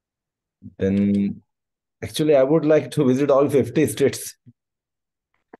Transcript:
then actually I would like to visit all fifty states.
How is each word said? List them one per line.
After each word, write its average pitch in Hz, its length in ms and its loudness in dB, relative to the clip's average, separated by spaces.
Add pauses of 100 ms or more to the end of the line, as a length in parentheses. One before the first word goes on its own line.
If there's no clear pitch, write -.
(760)
then 101 640 -2 (600)
actually 151 360 0
I 131 60 4
would 147 200 2
like 151 280 0
to 147 120 -2
visit 131 260 0
all 139 200 2
fifty 127 380 0
states. - 500 -4 (1200)